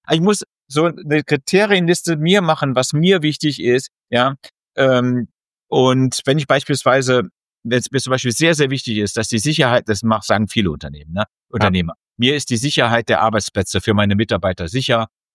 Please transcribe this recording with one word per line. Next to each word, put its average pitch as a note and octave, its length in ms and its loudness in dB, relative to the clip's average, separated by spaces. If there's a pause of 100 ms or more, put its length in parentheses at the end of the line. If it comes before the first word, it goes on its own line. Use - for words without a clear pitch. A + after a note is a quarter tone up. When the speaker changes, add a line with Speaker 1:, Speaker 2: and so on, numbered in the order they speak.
Speaker 1:
Also D#3+ 160 0
ich - 20 0
muss G3+ 200 2 (240)
so D3 180 0
eine D3+ 400 -2
Kriterienliste F3 920 0
mir F3 260 2
machen, D3+ 340 0
was B2+ 160 -2
mir E3+ 300 2
wichtig D3 400 -2
ist, B2 260 0 (220)
ja. B2 240 0 (420)
Ähm, B2 520 2 (400)
und C3 580 2
wenn C3+ 100 2
ich D3 100 -4
beispielsweise, C3 760 0 (420)
wenn A#2+ 140 0
es - 120 -6
mir C3+ 100 -2
zum C3 100 -6
Beispiel B2+ 220 -2
sehr, E3 220 2
sehr D3 140 0
wichtig B2+ 300 -4
ist, G#2 180 -2
dass A2+ 120 -4
die A#2 100 -2
Sicherheit, B2+ 500 0
das G#2 140 -2
macht, A2 220 0
sagen G#2 240 0
viele G2 220 0
Unternehmen, D2 440 -12
ne? F#2+ 60 -4
Speaker 2:
Ja. - 60 -2 (220)
Speaker 1:
Unternehmer. F#2 460 0 (240)
„Mir B2+ 180 2
ist C#3 140 -6
die B2 80 0
Sicherheit A#2+ 500 0
der G2 140 2
Arbeitsplätze G#2+ 580 -2
für G#2+ 140 0
meine G2+ 200 2
Mitarbeiter G2 540 -2
sicher.“ A#2 380 -2 (280)